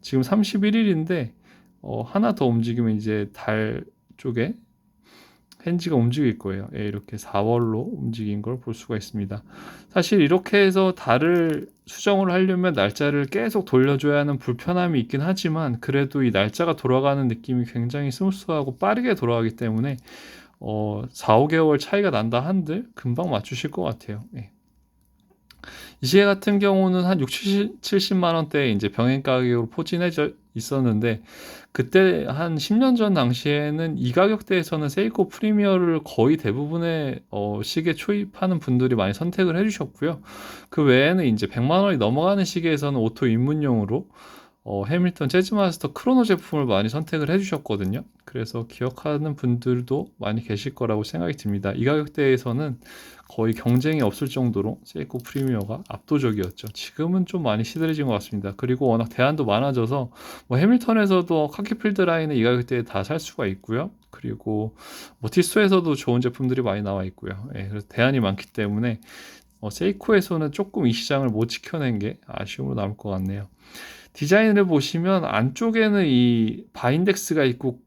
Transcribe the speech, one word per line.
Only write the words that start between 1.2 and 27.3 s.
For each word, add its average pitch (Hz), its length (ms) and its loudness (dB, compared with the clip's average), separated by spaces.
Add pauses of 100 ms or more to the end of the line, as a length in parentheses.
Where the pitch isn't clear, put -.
어, 117 220 -8
하나 214 320 0
더 - 100 0
움직이면 117 520 2
이제 107 360 -2
달 107 520 -4 (340)
쪽에 127 360 -4 (1080)
핸즈가 170 320 0
움직일 120 400 2
거예요. 98 380 -8
예, 104 120 -6
이렇게 101 300 -10
사월로 110 640 0 (160)
움직인 113 460 -6
걸 120 180 -6
볼 113 140 -8
수가 - 220 -8
있습니다. 104 460 -8 (460)
사실 185 320 2
이렇게 180 380 4
해서 190 340 4
달을 156 760 2 (180)
수정을 196 440 0
하려면 185 440 2
날짜를 139 520 0
계속 214 380 -2
돌려줘야 143 540 4
하는 143 200 0
불편함이 170 600 0
있긴 135 220 -2
하지만, 160 580 -2
그래도 139 420 0
이 123 80 4
날짜가 107 460 2
돌아가는 135 520 2
느낌이 123 360 -2
굉장히 123 460 -4
스무스하고 156 680 -2
빠르게 220 380 0
돌아가기 117 420 0
때문에, 120 400 -2 (640)
어, 107 500 -4
사, - 280 4
오 139 80 6
개월 156 320 4
차이가 202 320 0
난다 117 300 0
한들 175 540 -2
금방 127 360 -4
맞추실 - 400 -4
것 92 120 -6
같아요. 107 420 -8 (120)
예. 110 140 -14 (1500)
이 131 40 -2
시계 196 200 8
같은 202 320 2
경우는 190 460 4
한 185 160 2
육십, 202 600 -2